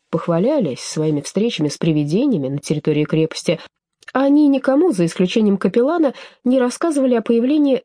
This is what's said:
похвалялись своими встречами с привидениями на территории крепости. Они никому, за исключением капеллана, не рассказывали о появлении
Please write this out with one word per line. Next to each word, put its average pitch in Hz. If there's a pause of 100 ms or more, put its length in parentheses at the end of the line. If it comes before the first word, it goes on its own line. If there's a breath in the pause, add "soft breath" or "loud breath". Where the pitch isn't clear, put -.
похвалялись 170
своими 156
встречами 190
с 143
привидениями 160
на 139
территории 151
крепости. 160 (540 loud breath)
Они 277
никому, 277
за 175
исключением 202
капеллана, 262 (320 loud breath)
не 254
рассказывали 262
о 226
появлении 262